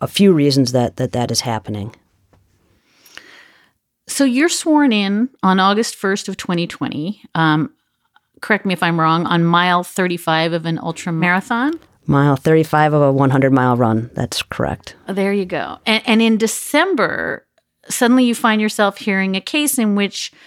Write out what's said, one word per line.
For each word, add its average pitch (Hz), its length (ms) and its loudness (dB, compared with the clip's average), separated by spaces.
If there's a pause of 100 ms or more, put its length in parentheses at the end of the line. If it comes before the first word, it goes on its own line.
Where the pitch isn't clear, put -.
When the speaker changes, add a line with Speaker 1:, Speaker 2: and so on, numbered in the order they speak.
Speaker 1:
a 139 80 -4
few 196 240 4
reasons 139 400 2
that, 120 240 0
that 127 160 -4
that 120 180 -2
is 113 120 -4
happening. 107 520 -6 (2250)
Speaker 2:
So - 160 0
you're 269 240 2
sworn 302 420 2
in 208 380 0 (140)
on 190 180 2
August 202 340 0
first 202 340 -4
of 190 100 -10
twenty 175 280 -4
twenty. 156 560 -8 (120)
Um, 160 400 0 (640)
correct 208 240 -2
me 190 80 -2
if 175 100 -2
I'm 170 160 2
wrong, 160 280 2
on 170 180 2
mile 175 400 2
thirty-five 170 680 -2
of 165 100 -4
an 165 140 -4
ultra 165 340 -8
marathon? 190 680 -2 (280)
Speaker 1:
Mile 143 300 4
thirty-five 156 580 2
of 151 80 4
a 139 100 4
one 135 160 2
hundred 135 240 2
mile 127 240 4
run. 117 380 0
That's - 280 -6
correct. - 540 -8 (100)
Speaker 2:
There 196 280 -2
you 196 100 -2
go. 147 400 -8
And, 220 220 -2
and 226 160 2
in 226 160 2
December, 226 1080 -2 (440)
suddenly 254 340 2
you 233 100 0
find 214 280 0
yourself 214 340 0
hearing 190 400 -2
a 190 60 -4
case 294 360 -2
in 214 160 0
which 202 380 -4 (140)